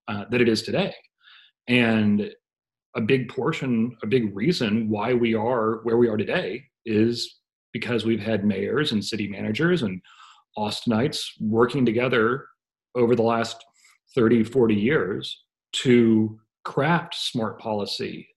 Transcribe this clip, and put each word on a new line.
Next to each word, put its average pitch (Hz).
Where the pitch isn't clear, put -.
uh, 104
that 120
it 120
is 110
today. 147
And 110
a 120
big 123
portion, 120
a 113
big 107
reason 113
why 110
we 113
are 113
where 117
we 120
are 107
today 110
is 113
because 110
we've 113
had 104
mayors 104
and 104
city 104
managers 107
and 92
Austinites 110
working 117
together 120
over 120
the 110
last 113
thirty, 117
forty 110
years 104
to 113
craft 160
smart -
policy -